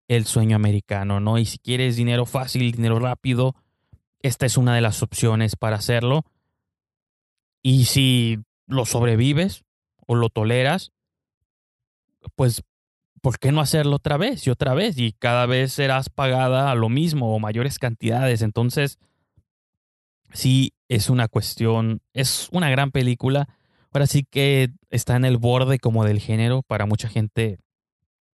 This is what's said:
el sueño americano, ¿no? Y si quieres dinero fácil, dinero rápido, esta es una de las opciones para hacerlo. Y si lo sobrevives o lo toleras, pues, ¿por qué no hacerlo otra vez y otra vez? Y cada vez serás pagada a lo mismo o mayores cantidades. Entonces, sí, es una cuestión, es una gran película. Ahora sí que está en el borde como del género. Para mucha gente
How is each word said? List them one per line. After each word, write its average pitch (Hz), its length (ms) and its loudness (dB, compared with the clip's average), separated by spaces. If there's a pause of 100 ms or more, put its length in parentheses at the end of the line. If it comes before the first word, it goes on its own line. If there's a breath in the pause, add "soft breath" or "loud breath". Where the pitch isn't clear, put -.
el 117 160 2
sueño 110 320 2
americano, 101 640 0
¿no? 110 180 0
Y 113 60 0
si - 140 -6
quieres 127 380 -2
dinero 120 280 0
fácil, 127 480 -2
dinero 117 260 0
rápido, 127 580 -2 (680)
esta 131 240 -2
es 117 100 -2
una 123 180 4
de 117 60 2
las 110 220 0
opciones 110 540 0
para 107 200 -4
hacerlo. 120 480 0 (1400)
Y 131 240 4
si 123 520 2 (280)
lo 127 200 -2
sobrevives 127 800 0 (420)
o 120 80 -2
lo 117 160 2
toleras, 127 640 0 (1400)
pues, 123 260 0 (600)
¿por 123 160 0
qué 135 140 0
no 156 80 2
hacerlo 143 360 0
otra 147 200 -2
vez 202 300 -4
y 131 40 2
otra 131 240 -2
vez? 175 240 -2
Y 113 140 -2
cada 120 340 0
vez 131 260 0
serás 135 380 -2
pagada 131 600 0
a 127 40 0
lo 113 140 0
mismo 135 460 0
o 110 40 -2
mayores 113 400 -4
cantidades. 120 640 -2
Entonces, 123 560 -2 (1300)
sí, 131 420 2 (140)
es 117 200 0
una 123 200 2
cuestión, 113 760 -2 (100)
es - 400 -4
una 175 180 0
gran 135 200 0
película. 131 580 0 (440 soft breath)
Ahora 143 140 2
sí 143 180 0
que 135 480 2 (180)
está 123 260 0
en 123 80 2
el 127 120 2
borde 127 420 2
como 113 260 2
del 104 160 2
género. 117 420 0
Para 104 240 -4
mucha 107 220 -2
gente 107 500 -4 (800)